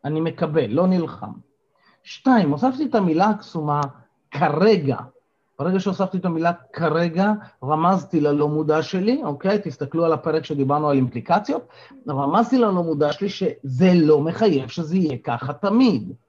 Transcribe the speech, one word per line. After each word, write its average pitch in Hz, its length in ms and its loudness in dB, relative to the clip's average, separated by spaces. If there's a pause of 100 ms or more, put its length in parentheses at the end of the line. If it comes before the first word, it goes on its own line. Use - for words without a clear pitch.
אני 156 160 -4
מקבל, 160 500 -2
לא 160 160 2
נלחם." 185 460 -2 (680)
שתיים, 220 480 2
הוספתי 262 340 -2
את 247 100 -4
המילה 185 340 2
הקסומה 151 520 -4 (500)
כרגע. 151 680 2 (640)
ברגע 185 220 -2
שהוספתי 185 360 -4
את 180 80 -4
המילה 170 280 -2 (200)
כרגע, 170 600 0 (320)
רמזתי 160 560 0
ללא 147 280 0
מודע 151 340 0
שלי, 202 420 -2
אוקיי? 190 400 -2
תסתכלו 156 400 -4
על 165 80 2
הפרק 156 320 -2
שדיברנו 147 440 2
על 143 80 4
אימפליקציות, 170 720 0 (400)
רמזתי 165 500 2
ללא 202 240 2
מודע 151 300 0
שלי 196 160 -6
שזה 165 680 0
לא 151 260 6
מחייב 156 480 0
שזה 160 280 -6
יהיה 151 220 0
ככה 135 340 -6
תמיד 196 600 2 (160)